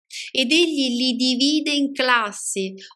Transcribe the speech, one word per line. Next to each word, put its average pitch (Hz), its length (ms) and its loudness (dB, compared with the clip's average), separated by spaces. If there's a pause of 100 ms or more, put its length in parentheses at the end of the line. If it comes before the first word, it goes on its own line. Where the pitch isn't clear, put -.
(340)
ed 262 180 2
egli 294 460 2
li 247 180 0
divide 277 560 2
in 277 220 0
classi, 208 800 -2 (220)